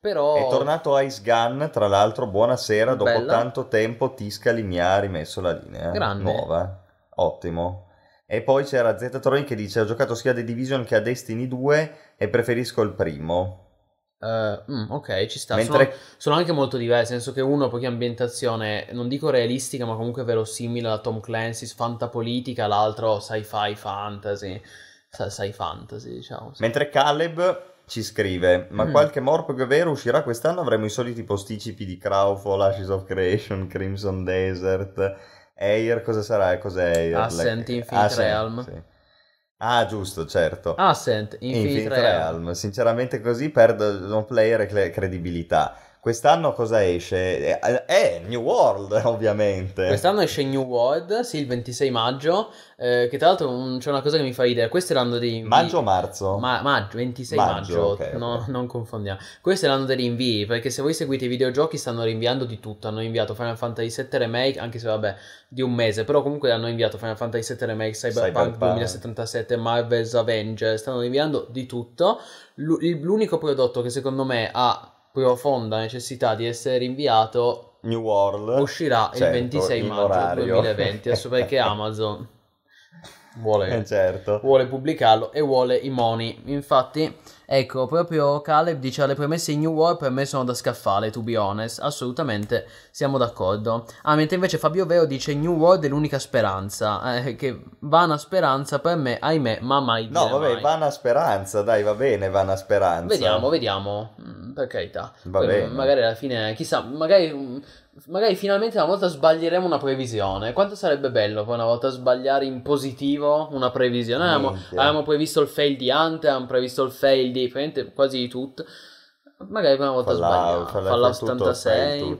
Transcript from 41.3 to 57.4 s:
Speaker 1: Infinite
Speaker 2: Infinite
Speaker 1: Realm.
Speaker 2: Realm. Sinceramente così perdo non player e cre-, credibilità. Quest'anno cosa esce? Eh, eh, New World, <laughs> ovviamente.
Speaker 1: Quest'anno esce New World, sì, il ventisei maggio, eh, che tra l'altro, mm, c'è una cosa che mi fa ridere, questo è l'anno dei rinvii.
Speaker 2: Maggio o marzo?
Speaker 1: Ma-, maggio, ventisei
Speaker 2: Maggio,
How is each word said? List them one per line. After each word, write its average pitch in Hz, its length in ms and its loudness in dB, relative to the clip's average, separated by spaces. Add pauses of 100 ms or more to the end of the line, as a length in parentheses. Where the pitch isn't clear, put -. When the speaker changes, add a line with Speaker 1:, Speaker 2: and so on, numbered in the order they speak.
Speaker 1:
Infinite 120 280 0
Speaker 2:
Infinite 139 200 0 (120)
Speaker 1:
Realm. - 20 4 (420)
Speaker 2:
Realm. 85 80 -6
Sinceramente 117 680 0
così 120 300 -2
perdo 107 500 6
non 104 240 -2
player 110 380 4
e 101 40 2
cre-, 98 240 0
credibilità. 85 840 -2 (280)
Quest'anno 147 480 2
cosa 110 320 2
esce? 87 760 0
Eh, - 280 0
eh, 135 400 2
New 117 160 -4
World, 117 500 2
<laughs> 110 140 2
ovviamente. 104 800 0
Speaker 1:
Quest'anno 175 340 2
esce 151 240 0
New 135 200 0
World, 147 560 0
sì, 240 180 -6
il 143 80 -4
ventisei 123 440 -2
maggio, 135 600 0 (260)
eh, 123 340 2
che 139 60 -6
tra 151 120 6
l'altro, 180 220 4
mm, 127 280 -4
c'è 123 100 -6
una 139 140 0
cosa 151 160 2
che 147 40 2
mi 127 120 -2
fa 131 80 0
ridere, 120 260 4
questo 180 240 0
è 143 40 2
l'anno 120 200 2
dei 120 140 0
rinvii. 113 180 -6
Speaker 2:
Maggio 160 300 2
o - 20 2
marzo? 98 560 0
Speaker 1:
Ma-, 120 240 -2
maggio, 117 380 -2
ventisei 123 400 -6
Speaker 2:
Maggio, 95 140 2